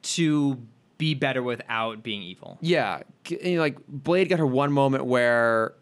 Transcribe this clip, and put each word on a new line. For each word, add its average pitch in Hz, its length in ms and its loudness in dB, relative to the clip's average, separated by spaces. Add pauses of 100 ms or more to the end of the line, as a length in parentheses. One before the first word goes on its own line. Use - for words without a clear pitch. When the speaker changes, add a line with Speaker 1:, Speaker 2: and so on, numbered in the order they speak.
Speaker 1:
to 147 580 0 (360)
be 156 180 -2
better 135 280 -2
without 113 600 -4
being 104 200 -8
evil. - 380 -16
Speaker 2:
Yeah. 147 420 0 (240)
C-, 170 160 -8
you 180 140 0
know, 165 60 0
like, 147 240 -2
Blade 165 420 0
got 180 100 2
her 160 80 2
one 139 260 2
moment 135 340 2
where 117 760 2